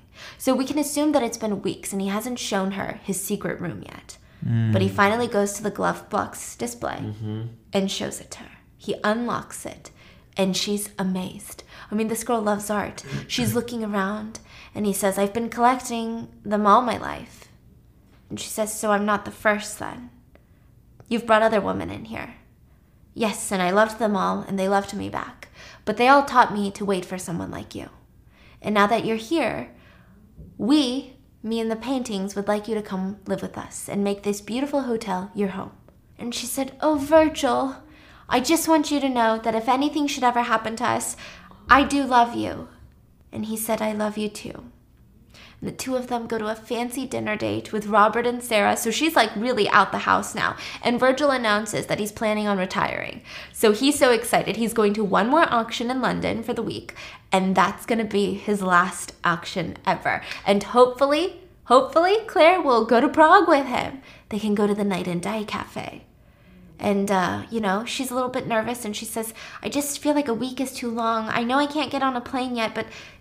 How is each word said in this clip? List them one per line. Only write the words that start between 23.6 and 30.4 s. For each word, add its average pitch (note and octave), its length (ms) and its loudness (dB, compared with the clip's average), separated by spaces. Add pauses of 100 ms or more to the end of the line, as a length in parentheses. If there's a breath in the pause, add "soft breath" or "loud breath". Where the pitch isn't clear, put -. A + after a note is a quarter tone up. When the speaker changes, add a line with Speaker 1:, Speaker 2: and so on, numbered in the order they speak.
Speaker 1:
I F3+ 100 2
loved G#3+ 280 4
them G#3+ 160 0
all, F#3 320 -2
and G3 100 -4
they F#3+ 120 0
loved G3 240 0
me G3 160 -6
back. - 400 -10 (340 loud breath)
But A3 140 -4
they B3 100 4
all C#4 160 8
taught A#3+ 300 4
me G3+ 180 -2
to G3+ 140 -8
wait F#3+ 200 0
for F#3 120 -8
someone F3 340 -8
like - 240 -12
you. - 140 -12 (720 soft breath)
And G#3 140 -2
now G3+ 120 8
that A3 160 2
you're A3+ 140 0 (160)
here, B3 380 -2 (840 soft breath)